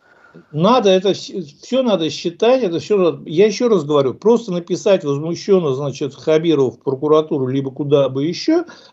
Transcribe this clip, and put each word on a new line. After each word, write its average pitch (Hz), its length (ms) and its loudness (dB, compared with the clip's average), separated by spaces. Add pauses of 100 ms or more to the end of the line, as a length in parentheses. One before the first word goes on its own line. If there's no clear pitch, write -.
(520)
Надо 202 380 2
это 190 240 2
вс-, - 180 -8 (300)
всё 262 220 -2
надо 180 260 0
считать, 226 540 0
это 170 160 -2
всё 208 180 -2
надо. 156 320 0
Я 170 180 4
ещё 226 220 -2
раз 185 160 2
говорю, 143 280 2
просто 226 400 0
написать 175 520 0
возмущённо, 160 680 0
значит, 143 400 -6
Хабирову 156 560 2
в - 80 -20
прокуратуру, 151 680 0
либо 135 240 -4
куда 139 380 0
бы 135 160 -4
ещё, 320 400 -2 (280)